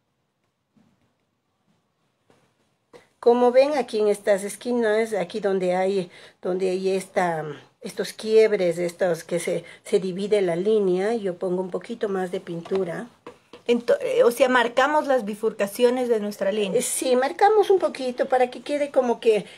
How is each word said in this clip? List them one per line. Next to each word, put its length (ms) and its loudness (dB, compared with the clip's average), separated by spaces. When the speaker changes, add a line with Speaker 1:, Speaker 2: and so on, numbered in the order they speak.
Speaker 1:
Como 340 4
ven 240 4
aquí 240 -2
en 80 2
estas 340 0
esquinas, 720 -2
aquí 260 -4
donde 380 0
hay, 340 0
donde 300 -2
hay 180 -2
esta, 560 -2
estos 320 -10
quiebres, 680 2
estos 460 -2
que 160 -4
se, 240 -4
se 160 0
divide 400 -2
la 160 0
línea, 580 0
yo 220 -6
pongo 240 -2
un 100 -8
poquito 380 -6
más 220 -4
de 100 -6
pintura. 680 -6
Speaker 2:
Ento-, 360 0
eh, 240 2
o 60 4
sea, 180 2
marcamos 580 2
las 160 0
bifurcaciones 840 -2
de 100 2
nuestra 320 -4
línea. 260 -2
Speaker 1:
Eh, 60 0
sí, 320 -2
marcamos 540 2
un 100 4
poquito 480 -4
para 240 2
que 100 -14
quede 300 -4
como 300 0
que 240 2